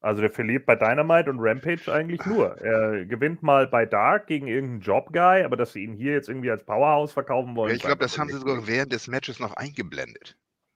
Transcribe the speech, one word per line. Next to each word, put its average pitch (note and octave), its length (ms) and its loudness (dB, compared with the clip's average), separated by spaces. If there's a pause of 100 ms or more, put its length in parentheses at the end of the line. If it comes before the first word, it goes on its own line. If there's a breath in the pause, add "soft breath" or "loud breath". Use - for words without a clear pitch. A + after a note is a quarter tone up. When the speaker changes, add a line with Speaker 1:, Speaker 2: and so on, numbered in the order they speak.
Speaker 1:
Also, G#2 200 0
der G#2+ 100 4
verliert A#2+ 360 -2
bei A#2+ 100 8
Dynamite D3 540 4
und C3+ 100 -4
Rampage C3 520 0
eigentlich E3 340 -2
nur. G3 300 2
Speaker 2:
<sighs> - 40 -18
Speaker 1:
Er A2 460 0
gewinnt C3 360 -2
mal C#3 240 6
bei A#2 200 2
Dark B2 400 2
gegen C#3+ 200 -4
irgendeinen B2 340 -4
Job-Guy, E3+ 640 2
aber B2+ 120 -2
dass B2 160 -2
sie G2+ 120 -12
ihn A2 100 -10
hier B2+ 180 -4
jetzt C#3 160 -2
irgendwie B2 220 -6
als A2 140 -4
Powerhouse D3 480 2
verkaufen B2 440 -4
wollen, A2 140 0
Speaker 2:
Ja, A2+ 60 2
ich A#2+ 80 -8
glaub, C#3+ 140 0
Speaker 1:
scheint C3+ 40 0
Speaker 2:
das B2+ 160 -4
haben D3 120 -4
sie C#3 40 -8
Speaker 1:
nicht. C#3 60 -8
Speaker 2:
sogar B2+ 260 -4
während B2 260 -2
des A#2 160 -8
Matches B2+ 320 -6
noch G#2+ 140 -8
eingeblendet. E2+ 800 -10 (400)